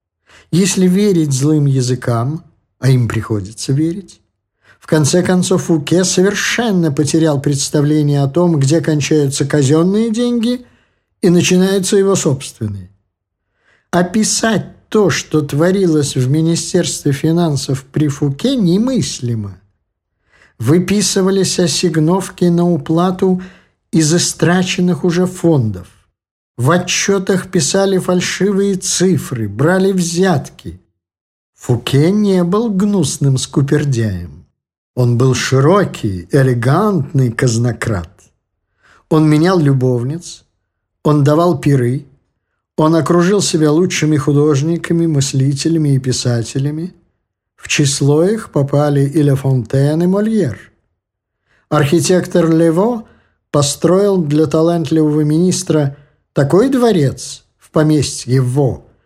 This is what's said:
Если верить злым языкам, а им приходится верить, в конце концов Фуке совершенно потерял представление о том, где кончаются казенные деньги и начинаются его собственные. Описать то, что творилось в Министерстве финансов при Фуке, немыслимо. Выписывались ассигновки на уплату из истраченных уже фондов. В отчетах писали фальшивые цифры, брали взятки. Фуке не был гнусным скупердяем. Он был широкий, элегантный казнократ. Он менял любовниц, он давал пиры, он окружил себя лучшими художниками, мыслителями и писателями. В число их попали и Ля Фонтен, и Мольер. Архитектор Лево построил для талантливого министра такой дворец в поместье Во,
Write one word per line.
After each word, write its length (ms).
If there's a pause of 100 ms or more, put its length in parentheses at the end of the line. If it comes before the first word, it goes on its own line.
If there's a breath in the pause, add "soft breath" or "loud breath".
(500 soft breath)
Если 380
верить 460
злым 320
языкам, 800 (340)
а 100
им 200
приходится 640
верить, 480 (580 soft breath)
в 80
конце 360
концов 400
Фуке 420
совершенно 880
потерял 500
представление 840
о 60
том, 280
где 220
кончаются 680
казенные 640
деньги 560 (560 soft breath)
и 80
начинаются 680
его 180
собственные. 760 (1000)
Описать 960
то, 220
что 320
творилось 720
в 140
Министерстве 840
финансов 720
при 240
Фуке, 480
немыслимо. 1040 (960 soft breath)
Выписывались 1000
ассигновки 840
на 240
уплату 720 (500 loud breath)
из 220
истраченных 880
уже 220
фондов. 640 (680)
В 140
отчетах 800
писали 480
фальшивые 760
цифры, 760
брали 420
взятки. 880 (760)
Фуке 560
не 340
был 240
гнусным 680
скупердяем. 1080 (500)
Он 220
был 160
широкий, 960
элегантный 1000
казнократ. 800 (1000 soft breath)
Он 200
менял 300
любовниц, 840 (580)
он 200
давал 360
пиры, 460 (720)
он 180
окружил 460
себя 300
лучшими 460
художниками, 880
мыслителями 880
и 40
писателями. 960 (600)
В 120
число 560
их 280
попали 500
и 200
Ля 140
Фонтен, 680
и 60
Мольер. 640 (1000)
Архитектор 840
Лево 540 (460 soft breath)
построил 640
для 300
талантливого 720
министра 760 (380 loud breath)
такой 360
дворец 760 (120)
в 140
поместье 720
Во, 440 (200)